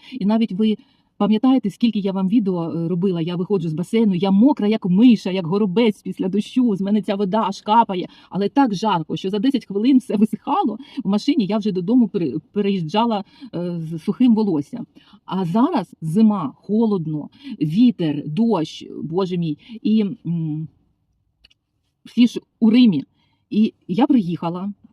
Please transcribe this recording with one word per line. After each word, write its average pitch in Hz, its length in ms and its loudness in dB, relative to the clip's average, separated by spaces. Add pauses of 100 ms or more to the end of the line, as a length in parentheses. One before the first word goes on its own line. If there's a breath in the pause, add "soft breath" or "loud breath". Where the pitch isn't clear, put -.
(120)
І 254 140 -8
навіть 220 260 0
ви 214 260 0 (440 soft breath)
пам'ятаєте, 214 480 2
скільки 214 300 -2
я 190 120 -2
вам 185 180 -2
відео, 180 440 0
е, 165 140 -4
робила? 175 340 -2
Я 175 140 -4
виходжу 175 340 -2
з 151 40 -4
басейну, 196 420 0
я 190 160 0
мокра, 208 360 4
як 214 180 -2
миша, 202 460 4
як 185 160 -2
горобець 208 540 0
після 185 280 -6
дощу, 214 460 0
з 180 60 -8
мене 202 200 0
ця 196 140 -4
вода 202 320 0
аж 202 140 -8
капає. 196 460 2 (220 loud breath)
Але 196 200 -2
так 262 260 2
жарко, 175 420 -2
що 190 120 -6
за 208 100 -2
десять 254 260 0
хвилин 226 320 2
все - 180 0
висихало, 262 640 -2 (260 loud breath)
в 185 60 -4
машині 208 360 0
я 196 120 -2
вже 208 140 -2
додому 196 360 2
пере-, 165 320 -4 (120)
переїжджала, 202 720 -2 (320 loud breath)
е, 175 240 -6
з 160 200 -8
сухим 233 360 2
волоссям. 202 520 -2 (380 loud breath)
А 185 200 -6
зараз 226 560 0
зима, 185 540 2
холодно, 196 760 -2 (320 loud breath)
вітер, 165 640 2
дощ, 175 580 -2 (180)
Боже 180 340 -2
мій, 160 200 -4 (240 loud breath)
і, 214 240 2 (200)
м, 160 420 -4 (1400)
всі 240 220 4
ж - 120 -4 (200)
у 220 100 4
Римі. 214 340 4 (460)
І 214 240 0 (140)
я 208 200 0
приїхала 180 640 -2 (200)